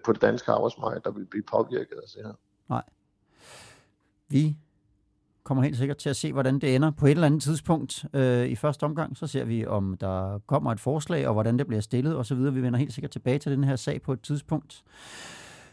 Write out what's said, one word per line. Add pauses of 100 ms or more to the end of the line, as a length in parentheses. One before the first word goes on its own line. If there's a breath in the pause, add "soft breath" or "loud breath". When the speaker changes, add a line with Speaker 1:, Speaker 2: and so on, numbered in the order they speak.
Speaker 1:
på
det
danske
arbejdsmarked,
der
vil
blive
påvirket
af
det
her. (360)
Speaker 2:
Nej. (1500 loud breath)
Vi (880)
kommer
helt
sikkert
til
at
se,
hvordan
det
ender
på
et
eller
andet
tidspunkt,
øh,
i
første
omgang.
Så
ser
vi,
om
der
kommer
et
forslag,
og
hvordan
det
bliver
stillet,
og
så
videre.
Vi
vender
helt
sikkert
tilbage
til
den
her
sag
på
et
tidspunkt. (880 loud breath)